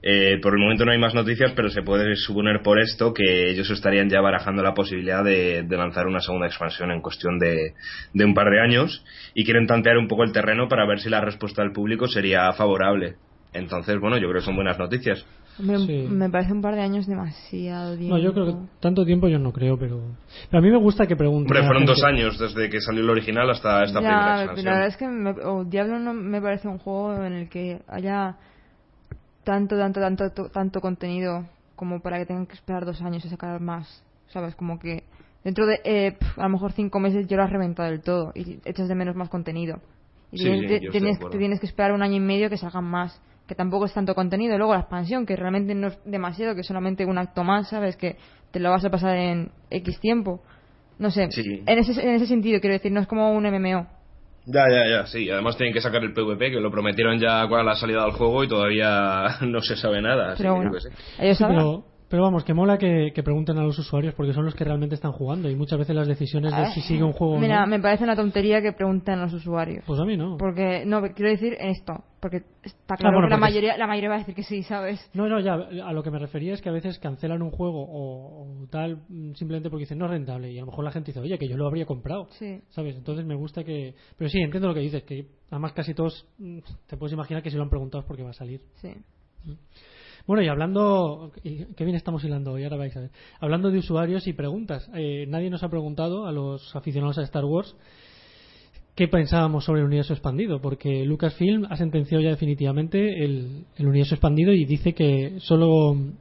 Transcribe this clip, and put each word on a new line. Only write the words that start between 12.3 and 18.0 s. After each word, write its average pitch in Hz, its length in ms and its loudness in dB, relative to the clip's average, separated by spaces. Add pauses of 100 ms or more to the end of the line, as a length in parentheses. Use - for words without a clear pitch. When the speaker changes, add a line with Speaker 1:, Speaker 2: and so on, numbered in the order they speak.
Speaker 1:
favorable. 98 600 2 (380)
Entonces, 90 460 -4
bueno, 110 180 0
yo 95 120 0
creo 90 120 0
que - 40 -6
son 95 100 -2
buenas 95 240 0
noticias. 98 460 -2 (340)
Speaker 2:
Me, 202 180 0
Speaker 3:
Sí. 151 320 -2
Speaker 2:
me 190 220 0
parece 185 200 0
un 208 120 -2
par 208 120 0
de 208 60 -2
años 196 240 -2
demasiado 175 920 -6
tiempo. 175 220 0